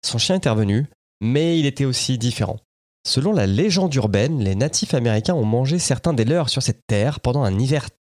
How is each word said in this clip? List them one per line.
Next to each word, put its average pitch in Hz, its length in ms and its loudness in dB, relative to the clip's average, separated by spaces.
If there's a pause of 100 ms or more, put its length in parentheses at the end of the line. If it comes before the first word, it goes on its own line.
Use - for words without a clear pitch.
Son - 140 -4
chien 185 220 0
est 151 100 0
revenu, 110 380 2 (340)
mais 156 380 0
il 143 80 2
était 139 180 -2
aussi 127 320 -2
différent. 113 400 -2 (480)
Selon 127 260 0
la 147 140 2
légende 170 480 0
urbaine, 117 500 0
les 95 120 0
natifs 139 400 -2
américains 120 400 0
ont 156 100 0
mangé 131 320 0
certains 156 360 0
des 113 120 2
leurs 151 240 0
sur - 140 -2
cette - 240 -2
terre 113 320 0
pendant 131 240 0
un 98 160 0
hiver 135 300 0 (120)